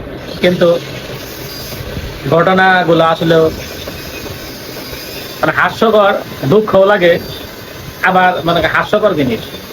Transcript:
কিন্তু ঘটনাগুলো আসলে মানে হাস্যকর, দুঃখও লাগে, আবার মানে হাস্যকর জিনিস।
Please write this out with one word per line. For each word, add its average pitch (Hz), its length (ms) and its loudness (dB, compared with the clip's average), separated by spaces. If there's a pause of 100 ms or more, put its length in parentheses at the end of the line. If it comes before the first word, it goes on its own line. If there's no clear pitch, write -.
(420)
কিন্তু 175 380 4 (1500)
ঘটনাগুলো 175 760 4
আসলে 165 320 2 (2000)
মানে 156 160 0
হাস্যকর, 214 560 4 (320)
দুঃখও 190 420 4
লাগে, 180 320 4 (840)
আবার 185 300 4 (120)
মানে 165 160 0
হাস্যকর 175 540 2
জিনিস। 147 260 0 (320)